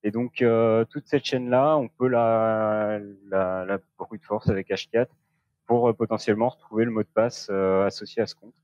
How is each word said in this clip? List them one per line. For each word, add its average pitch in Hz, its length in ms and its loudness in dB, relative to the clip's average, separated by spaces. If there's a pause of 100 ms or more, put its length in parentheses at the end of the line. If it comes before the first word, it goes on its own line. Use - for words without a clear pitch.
Et 104 80 -2
donc, 120 300 -4
euh, 113 440 4
toute - 220 -12
cette 143 180 -2
chaîne-là, 127 520 2
on 123 100 -2
peut 127 200 -2
la, 110 920 0 (280)
la, 92 380 -2
la 98 120 -2 (200)
brute 101 260 -12
force - 260 -4
avec 98 200 -2
H - 200 -6
quatre 120 240 0 (520)
pour, 120 240 2
euh, 113 40 0
potentiellement 110 560 -2
retrouver - 360 -4
le 120 60 -4
mot 110 120 -2
de - 40 -6
passe, - 440 -2
euh, 95 340 2
associé 101 360 -6
à 104 60 0
ce - 80 -16
compte. 113 280 -20